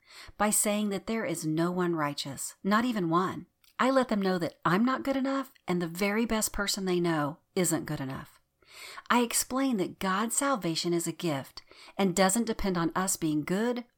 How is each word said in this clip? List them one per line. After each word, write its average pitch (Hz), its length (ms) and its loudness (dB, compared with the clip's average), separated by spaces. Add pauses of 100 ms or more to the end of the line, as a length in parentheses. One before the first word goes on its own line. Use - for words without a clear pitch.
(380)
by 208 140 2
saying 208 360 0
that 196 200 -4
there 226 180 -2
is 160 200 -4
no 160 240 0
one 175 280 0
righteous, 147 680 -6
not 214 220 2
even 214 240 0
one. 175 380 0 (300)
I 240 120 2
let 262 180 4
them 208 140 0
know 185 160 2
that 170 260 -2
I'm 185 220 4
not 262 180 0
good 277 140 0
enough 269 340 -2 (160)
and 175 140 0
the 175 60 -2
very 202 360 0
best 220 300 0
person 196 320 -2
they 180 160 2
know 156 380 0 (180)
isn't 165 280 2
good 151 140 -6
enough. 135 400 -10 (680)
I 233 100 6
explain 254 580 0
that 165 220 -2
God's 190 380 0
salvation 180 560 0
is 170 140 0
a 170 40 -4
gift 156 500 -4 (360)
and 190 180 2
doesn't 196 320 4
depend 202 300 0
on 165 180 0
us 190 220 0
being 151 260 0
good 233 400 -2 (140)